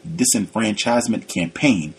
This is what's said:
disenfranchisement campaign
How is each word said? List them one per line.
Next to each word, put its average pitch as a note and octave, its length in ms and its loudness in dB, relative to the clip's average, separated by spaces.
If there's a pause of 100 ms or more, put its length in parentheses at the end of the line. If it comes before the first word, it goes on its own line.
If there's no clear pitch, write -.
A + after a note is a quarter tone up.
disenfranchisement A2 1200 0
campaign E2+ 720 0